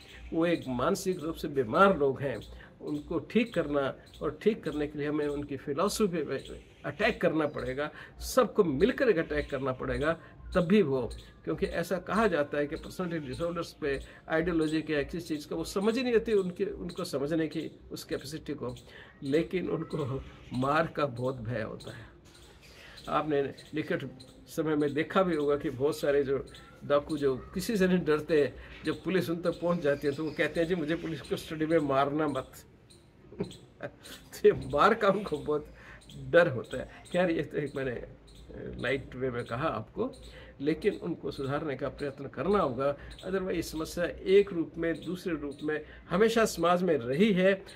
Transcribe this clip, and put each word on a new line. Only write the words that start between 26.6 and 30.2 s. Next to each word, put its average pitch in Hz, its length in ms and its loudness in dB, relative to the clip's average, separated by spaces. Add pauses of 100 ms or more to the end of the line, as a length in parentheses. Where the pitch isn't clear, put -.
डाकू 143 340 2
जो 135 180 2
किसी 190 400 -4
से 185 120 6
नहीं 180 100 6
डरते, 151 540 2 (320)
जब 156 200 -4
पुलिस 165 260 0
उन 170 60 -2
तक 170 240 -2
पहुंच 170 200 0
जाती 143 260 0
है 139 80 2
तो 151 100 -6